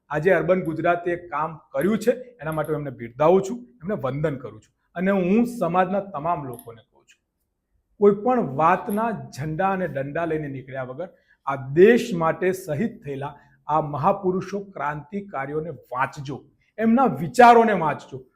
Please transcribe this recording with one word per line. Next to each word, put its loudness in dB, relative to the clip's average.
આજે 0
અર્બન 2
ગુજરાતે -2
એક -8
કામ -6
કર્યું 0
છે 0
એના -4
માટે -4
હું -4
એમને -8
બિરદાવું 2
છું, -6
એમને -10
વંદન -4
કરું -14
છું. -20
અને 0
હું 2
સમાજના 0
તમામ -6
લોકોને -16
કહું -20
છું, -20
કોઈ 4
પણ 2
વાતના 0
ઝંડા -6
અને -2
દંડા -6
લઈને -4
નીકળ્યા -10
વગર -10
આ -4
દેશ 6
માટે 0
શહીદ -6
થયેલા -10
આ 0
મહાપુરુષો, -2
ક્રાંતિકારીઓને -8
વાંચજો, -8
એમના 4
વિચારોને 6
વાંચજો. -4